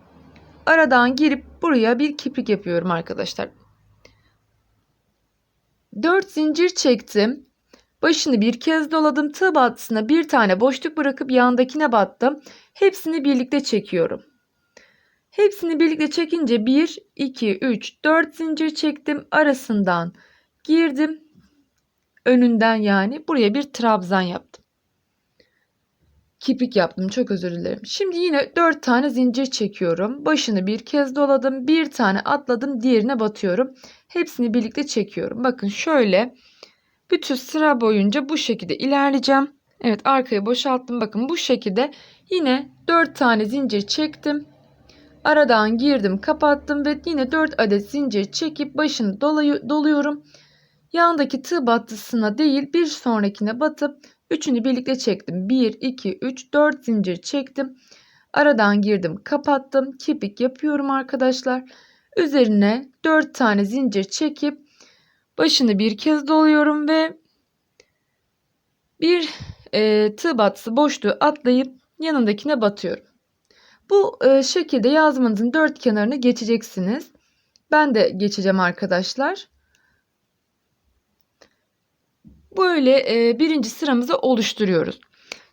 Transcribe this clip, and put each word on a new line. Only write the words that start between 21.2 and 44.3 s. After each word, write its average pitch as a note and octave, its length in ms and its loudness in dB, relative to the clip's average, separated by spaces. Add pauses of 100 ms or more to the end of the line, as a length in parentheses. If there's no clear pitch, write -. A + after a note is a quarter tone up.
Önünden A#3 480 4
yani G#3 540 0
buraya A3+ 260 2
bir C#4+ 80 -2
trabzan G#3 580 -2
yaptım. - 440 -8 (1800)
Kirpik B3+ 360 -2
yaptım, F#3 320 -2
çok B3 220 -4
özür F3+ 200 -4
dilerim. E3+ 360 -8
Şimdi F#4+ 300 -4
yine E4+ 400 0
dört E4 260 2
tane B3+ 280 2
zincir B3 360 0
çekiyorum. G#3 800 -4
Başını A3+ 400 0
bir G#3+ 120 -4
kez C#4 380 -4
doladım. C4+ 500 0
Bir D#4 240 2
tane G3 300 0
atladım, C4 600 -4
diğerine A#3+ 400 2
batıyorum. G#3+ 540 -2 (340)
Hepsini B3+ 460 -4
birlikte A#3+ 320 -2
çekiyorum. A3+ 580 -6
Bakın B3+ 240 -2
şöyle A3+ 680 0 (760)
bütün E4+ 240 -2
sıra D4 460 0
boyunca A3 480 2
bu D#4 80 -4
şekilde F#3+ 400 -4
ilerleyeceğim. C#4 760 2 (300)
Evet, G#3+ 240 0
arkayı C4 420 0
boşalttım. B3 540 -2
Bakın A3 280 -4
bu E4+ 80 -2
şekilde A#3+ 540 -2 (400)
yine C#4 420 -2 (160)
dört E4 280 2
tane A3+ 280 2
zincir G#3+ 420 -2
çektim. D4 600 -4 (800)